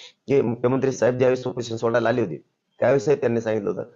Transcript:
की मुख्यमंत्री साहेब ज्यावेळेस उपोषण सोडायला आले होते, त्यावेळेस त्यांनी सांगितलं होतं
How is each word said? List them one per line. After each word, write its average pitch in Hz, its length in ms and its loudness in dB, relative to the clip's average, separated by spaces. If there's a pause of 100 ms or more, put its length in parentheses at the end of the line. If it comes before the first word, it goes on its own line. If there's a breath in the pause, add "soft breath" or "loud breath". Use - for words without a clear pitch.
(280 loud breath)
की 139 140 2
मुख्यमंत्री 127 500 0
साहेब 123 260 0
ज्यावेळेस 127 300 2
उपोषण 117 280 -6
सोडायला 117 340 0
आले 120 120 0
होते, 82 220 -6 (360)
त्यावेळेस 131 260 2
त्यांनी 123 360 2
सांगितलं 110 280 -2
होतं 92 140 -6 (120)